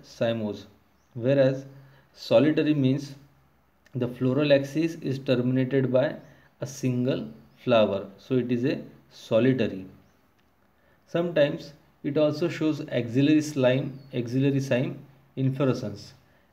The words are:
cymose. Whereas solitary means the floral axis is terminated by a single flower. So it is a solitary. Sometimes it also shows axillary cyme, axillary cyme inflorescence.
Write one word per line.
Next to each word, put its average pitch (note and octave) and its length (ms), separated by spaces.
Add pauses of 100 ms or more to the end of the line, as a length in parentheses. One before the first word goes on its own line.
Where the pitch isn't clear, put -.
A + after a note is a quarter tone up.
cymose. A2 640 (480)
Whereas C3+ 500 (480)
solitary D3+ 640
means C3+ 400 (800)
the A#2+ 120
floral C3 460
axis D3+ 440
is C3+ 220
terminated B2+ 720
by C3 240 (440)
a C3+ 60
single C3 600 (280)
flower. G#2 500 (120)
So - 160
it B2 180
is A#2+ 120
a E3+ 180 (280)
solitary. A2+ 760 (1200)
Sometimes E3 680 (300)
it C#3 160
also D3+ 300
shows D3+ 320 (120)
axillary C3+ 480
cyme, C3 580 (140)
axillary C3 480
cyme C3+ 380 (380)
inflorescence. B2+ 760 (400)